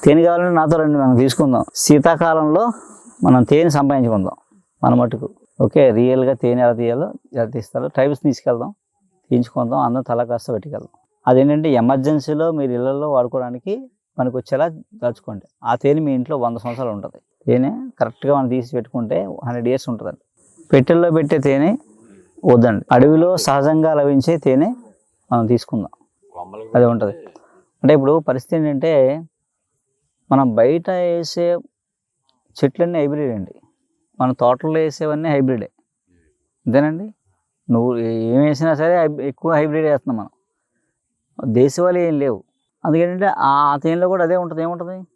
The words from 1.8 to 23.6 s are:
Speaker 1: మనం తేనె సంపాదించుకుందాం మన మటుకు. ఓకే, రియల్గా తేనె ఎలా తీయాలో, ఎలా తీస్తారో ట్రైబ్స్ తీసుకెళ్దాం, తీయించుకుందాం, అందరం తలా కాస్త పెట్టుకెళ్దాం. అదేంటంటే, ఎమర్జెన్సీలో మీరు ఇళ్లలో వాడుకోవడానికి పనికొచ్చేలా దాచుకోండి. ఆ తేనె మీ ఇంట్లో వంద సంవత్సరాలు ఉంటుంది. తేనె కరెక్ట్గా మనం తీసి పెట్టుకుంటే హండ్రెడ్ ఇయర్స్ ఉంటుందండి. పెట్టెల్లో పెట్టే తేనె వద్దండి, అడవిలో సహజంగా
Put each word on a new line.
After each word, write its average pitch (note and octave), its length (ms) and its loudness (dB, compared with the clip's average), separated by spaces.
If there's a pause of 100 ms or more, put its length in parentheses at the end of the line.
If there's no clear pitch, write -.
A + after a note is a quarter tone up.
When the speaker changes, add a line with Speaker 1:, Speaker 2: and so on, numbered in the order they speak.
Speaker 1:
మనం B2+ 180 6
తేనె D#3 280 4
సంపాదించుకుందాం C3 600 0 (520)
మన B2 100 4
మటుకు. A#2+ 400 -2 (280)
ఓకే, C3 280 4
రియల్గా B2+ 420 2
తేనె B2 300 0
ఎలా A#2+ 100 4
తీయాలో, A#2+ 400 -4 (200)
ఎలా A#2+ 120 -2
తీస్తారో B2 440 -8
ట్రైబ్స్ C#3 340 0
తీసుకెళ్దాం, C3+ 520 -2 (560)
తీయించుకుందాం, B2 480 -2
అందరం B2+ 240 -2
తలా A#2+ 220 -4
కాస్త A#2+ 280 -6
పెట్టుకెళ్దాం. A2 360 -10 (380)
అదేంటంటే, D3 440 4
ఎమర్జెన్సీలో C#3+ 840 0
మీరు C#3 200 -4
ఇళ్లలో C3+ 380 -4
వాడుకోవడానికి B2+ 800 -4 (280)
పనికొచ్చేలా B2+ 500 -2
దాచుకోండి. A#2+ 760 -10 (180)
ఆ A#2+ 100 -2
తేనె D3 260 0
మీ C#3+ 140 -2
ఇంట్లో C3 240 -4
వంద A#2 180 -4
సంవత్సరాలు A#2+ 340 -8
ఉంటుంది. G2+ 280 -12 (280)
తేనె A3+ 440 0 (100)
కరెక్ట్గా C#3 380 -2
మనం C3 100 -2
తీసి B2 280 -6
పెట్టుకుంటే B2 480 -6
హండ్రెడ్ B2 440 -8
ఇయర్స్ B2+ 200 -2
ఉంటుందండి. G#2+ 320 -10 (520)
పెట్టెల్లో E3+ 380 4
పెట్టే D#3 280 0
తేనె C#3 400 0 (680)
వద్దండి, A#2+ 480 4
అడవిలో D#3 440 4
సహజంగా D#3 580 0